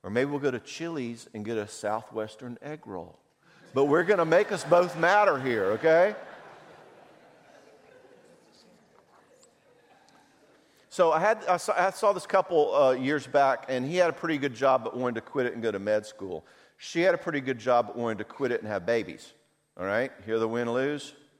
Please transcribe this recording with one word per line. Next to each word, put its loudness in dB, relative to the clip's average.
Or -10
maybe 0
we'll -4
go -2
to -6
Chili's -10
and -10
get -4
a -6
Southwestern -8
egg -16
roll. -14
But 4
we're 4
gonna 2
make 4
us -6
both 2
matter 4
here, 0
okay?" 4
So 4
I 2
had, 2
I 4
saw, -2
I 2
saw 0
this -4
couple, 2
uh, 6
years -2
back, 2
and -2
he -4
had 4
a -8
pretty -4
good -2
job 2
but -8
wanted -2
to -6
quit -4
it -4
and -10
go -2
to -6
med 0
school. -12
She -6
had 4
a -8
pretty -4
good -4
job 2
but -12
wanted -4
to -8
quit -4
it 0
and -10
have -4
babies. -4
All -8
right, -2
hear -2
the 0
win-lose? -4